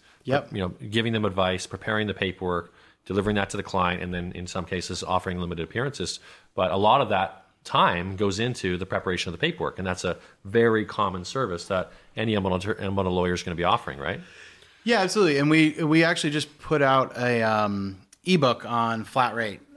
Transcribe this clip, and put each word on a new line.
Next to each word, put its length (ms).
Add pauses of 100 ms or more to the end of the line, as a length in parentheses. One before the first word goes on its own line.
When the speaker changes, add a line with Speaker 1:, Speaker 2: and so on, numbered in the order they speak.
(240)
Speaker 1:
Yep. 280
Speaker 2:
you 80
know, 80 (220)
giving 240
them 100
advice, 420
preparing 400
the 80
paperwork, 600 (320)
delivering 300
that 140
to 60
the 60
client, 400
and 100
then 200
in 140
some 200
cases 360
offering 380
limited 240
appearances. 560 (340)
But 160
a 60
lot 240
of 80
that 360 (200)
time 520
goes 220
into 380
the 100
preparation 440
of 20
the 60
paperwork, 400
and 80
that's 180
a 140 (260)
very 400
common 400
service 420
that 260 (240)
any 180
unbundled, 280 (160)
unbundled 360
lawyer 180
is 100
gonna 120
be 100
offering, 340
right? 220 (640)
Speaker 1:
Yeah, 160
absolutely. 380
And 120
we, 220
we 320
actually 260
just 280
put 220
out 380
a, 240
um, 560 (260)
ebook 400
on 400
flat 300
rate, 260 (160)